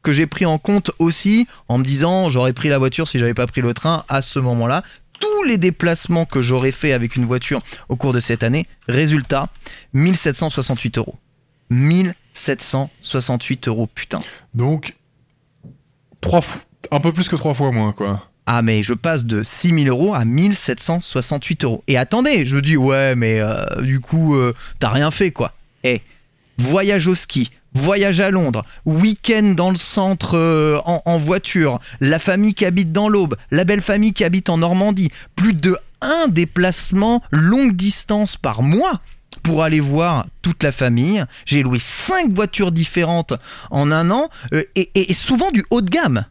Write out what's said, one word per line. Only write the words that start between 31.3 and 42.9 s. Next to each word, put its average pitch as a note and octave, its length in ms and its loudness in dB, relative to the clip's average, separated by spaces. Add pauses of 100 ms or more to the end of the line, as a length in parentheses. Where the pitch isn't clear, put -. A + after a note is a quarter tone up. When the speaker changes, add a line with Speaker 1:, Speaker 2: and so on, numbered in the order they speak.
Speaker 1:
la D3 180 2
famille G3 360 2
qui - 120 0
habite F3 260 0
dans G#3 160 0
l'Aube, F#3 280 2 (140)
la E3+ 140 2
belle G#3 160 2
famille G#3 320 0
qui G3+ 120 0
habite F3+ 260 0
en E3 80 2
Normandie, F#3 520 2 (260)
plus G3 180 4
de F3 220 2 (260)
un D#4 260 0
déplacement F#3 1040 0
longue G3+ 440 4
distance G3+ 600 0
par A2+ 260 -2
mois A3 380 2 (420)
pour D#3+ 200 0
aller D#3 180 2
voir D3 460 0 (160)
toute E3+ 200 -2
la C#3+ 100 0
famille. C3+ 520 0 (220)
J'ai C#3+ 160 2
loué B2 180 0
cinq F4 520 -2
voitures F#3+ 400 0
différentes E3 600 0 (380)